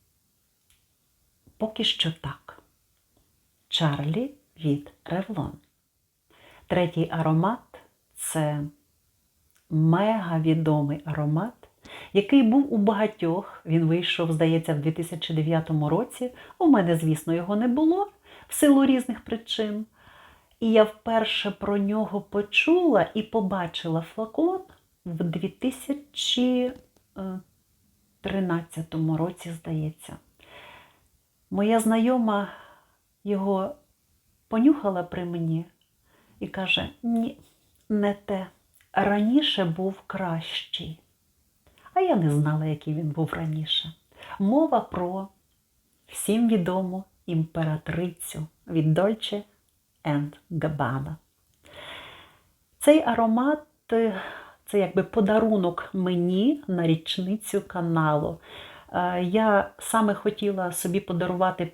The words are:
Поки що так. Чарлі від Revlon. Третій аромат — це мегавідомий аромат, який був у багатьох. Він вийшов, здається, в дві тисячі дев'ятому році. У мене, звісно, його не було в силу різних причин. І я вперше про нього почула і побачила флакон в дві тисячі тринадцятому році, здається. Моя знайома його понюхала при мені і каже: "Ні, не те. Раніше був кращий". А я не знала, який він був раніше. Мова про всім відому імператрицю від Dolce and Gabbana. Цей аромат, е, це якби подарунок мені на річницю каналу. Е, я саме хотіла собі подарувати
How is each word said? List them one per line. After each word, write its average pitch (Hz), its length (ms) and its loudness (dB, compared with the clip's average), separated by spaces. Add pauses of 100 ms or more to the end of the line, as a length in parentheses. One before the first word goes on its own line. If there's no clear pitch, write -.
(1600)
Поки 220 260 -4
що - 280 -2
так. - 520 -14 (1040)
Чарлі 160 640 -2 (280)
від 143 340 -2 (120)
Revlon. 185 460 -4 (1160)
Третій 170 440 0
аромат — 165 680 0 (360)
це 151 480 -4 (1080)
мегавідомий 160 1300 2
аромат, 156 480 -2 (600)
який 254 300 6
був 254 300 4
у 226 40 2
багатьох. 202 880 0
Він 160 200 4
вийшов, 165 460 0
здається, 165 420 2
в 147 60 0
дві 156 120 0
тисячі 165 420 -6
дев'ятому 156 560 0
році. 247 440 -2 (240)
У 359 100 4
мене, 185 280 6
звісно, 160 380 0
його 175 220 -2
не 226 120 0
було 320 440 2 (360)
в - 60 -14
силу 277 320 6
різних 254 360 0
причин. 220 640 -6 (720)
І 226 120 2
я 220 120 8
вперше 220 680 -2
про 202 260 -2
нього 202 440 -2
почула 254 920 2
і 214 100 -4
побачила 180 800 -4
флакон 311 600 -4 (440)
в 170 180 -4
дві 175 260 -4
тисячі 254 1200 -2 (1500)
тринадцятому 165 960 -2
році, 170 340 -6
здається. 160 640 -8 (1300)
Моя 208 280 2
знайома 220 680 2 (760)
його 196 520 -2 (720)
понюхала 220 560 2
при 180 220 -8
мені 170 400 -2 (760)
і 202 80 -8
каже: - 420 -4 (140)
"Ні, 233 340 -2 (520)
не 202 240 0
те. 196 340 -6 (460)
Раніше 208 720 2
був 185 420 -4
кращий". 165 920 -8 (920)
А 370 80 2
я 349 140 4
не 165 140 2
знала, 151 360 2
який 151 280 -2
він 156 160 -2
був 156 240 -2
раніше. 160 600 -4 (460)
Мова 254 400 4
про 190 480 -6 (800)
всім 226 420 0
відому 185 540 0 (220)
імператрицю 160 1200 -4 (200)
від 160 320 2
Dolce 208 440 -2 (600)
and 147 300 -2 (180)
Gabbana. 147 640 -4 (1600)
Цей 302 240 6
аромат, 240 600 2 (280)
е, 226 300 0 (440)
це 202 140 0
якби 185 240 0
подарунок 208 920 2
мені 185 760 0
на 180 200 0
річницю 185 760 -2
каналу. 165 800 -2 (540)
Е, 180 300 -2
я 202 560 2
саме 214 340 0
хотіла 202 580 -2
собі 180 280 -2
подарувати 180 760 -2